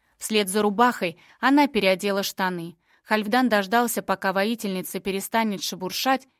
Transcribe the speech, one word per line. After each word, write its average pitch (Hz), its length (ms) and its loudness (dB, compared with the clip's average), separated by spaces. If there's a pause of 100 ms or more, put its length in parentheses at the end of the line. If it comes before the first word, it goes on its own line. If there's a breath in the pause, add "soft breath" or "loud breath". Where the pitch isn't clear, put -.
(180)
Вслед 208 320 -2
за 208 140 0
рубахой 208 560 0 (200 soft breath)
она 277 280 4
переодела 196 560 2
штаны. 180 560 -6 (240)
Хальфдан 214 440 2
дождался, 214 540 0
пока 196 320 -2
воительница 196 640 -4
перестанет 196 640 -2
шебуршать, 190 640 -4 (120)